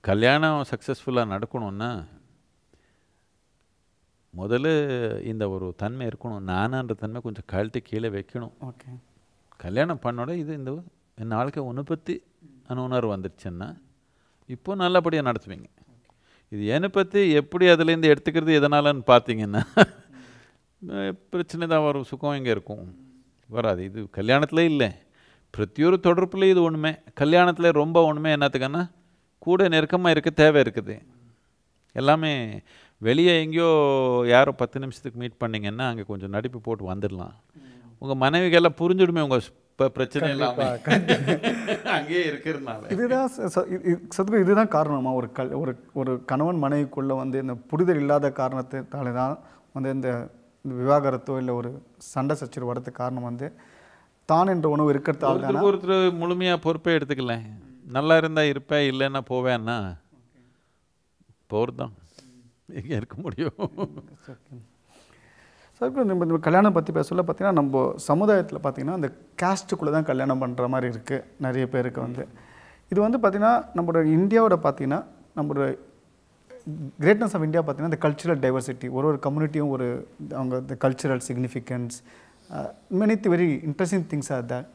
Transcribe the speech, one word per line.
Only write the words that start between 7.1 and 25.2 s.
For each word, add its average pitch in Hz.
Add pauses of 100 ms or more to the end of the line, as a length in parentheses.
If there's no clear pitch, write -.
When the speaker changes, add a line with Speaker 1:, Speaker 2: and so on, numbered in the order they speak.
Speaker 1:
கொஞ்சம் 107
கழட்டி 107
கீழே 110
வைக்கணும். 107 (140)
Speaker 2:
ஓகே. 123 (580)
Speaker 1:
கல்யாணம் 127
பண்ணோட 120
இது 160
இந்த 143 (320)
என் 110
வாழ்க்கை 131
உன்னை 127
பத்தி 165 (440)
அந்த 127
உணர்வு 120
வந்துருச்சுன்னா 92 (680)
இப்போ 156
நல்லபடியா 175
நடத்துவீங்க. 110 (840)
இது 104
என்னை 156
பத்தி 190
எப்படி 151
அதுலேருந்து 160
எடுத்துக்கிறது 160 (100)
எதனாலன்னு 143
பார்த்தீங்கன்னா 110 (1500)
<laughs> - (140)
பிரச்சனை 170
தான் 160
வரும், 139
சுகம் 143
எங்க 131
இருக்கும்? 101 (520)
வராது. 104
இது 98
கல்யாணத்துல 139
இல்லை, 143 (600)